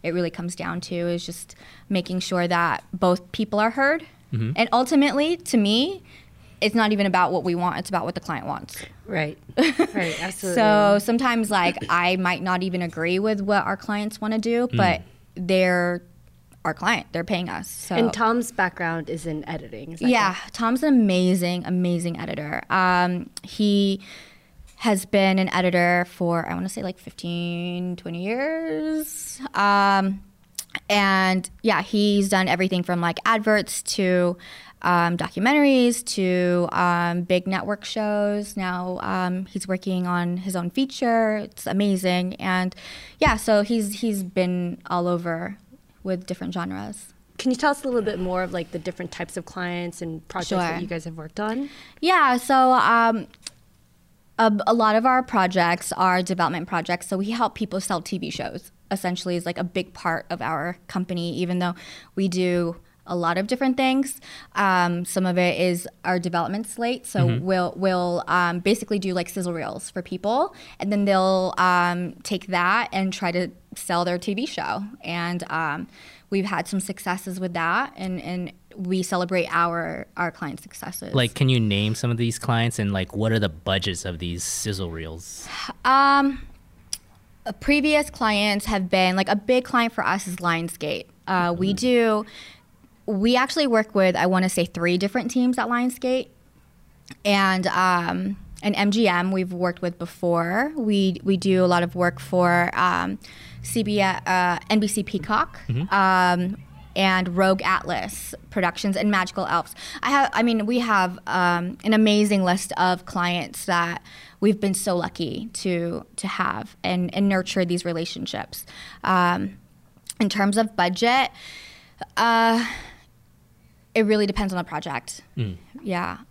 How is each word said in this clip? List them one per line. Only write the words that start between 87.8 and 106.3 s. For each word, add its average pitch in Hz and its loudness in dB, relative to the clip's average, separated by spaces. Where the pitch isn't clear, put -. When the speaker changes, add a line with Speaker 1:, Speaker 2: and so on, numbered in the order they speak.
Speaker 1:
clients 208 0
have 190 -2
been, 185 4
like, 190 2
a 208 2
big 247 2
client 233 2
for - -4
us 185 0
is 180 -8
Lionsgate. 165 -4
Uh, 180 2
we 190 2
Speaker 2:
Ooh. - 2
Speaker 1:
do, 226 4
we 220 2
actually 262 2
work 220 2
with, 190 4
I 151 2
wanna 185 4
say, 180 0
three 175 0
different 196 -2
teams 247 2
at 233 -2
Lionsgate. 247 -2
And, 196 2
um, 180 0
and 208 2
M 202 2
G 220 4
M 180 2
we've 185 0
worked 175 -2
with 175 -4
before. 175 0
We, 202 2
we 196 4
do 185 4
a - 4
lot 175 4
of 175 -4
work 175 0
for, 175 2
um, - 0
C 226 -2
B 208 0
S, 190 0
uh, 180 2
N 214 4
B 208 2
C 202 -2
Peacock, 208 -2
Speaker 2:
Mm-hmm. 139 -2
Speaker 1:
um, 185 4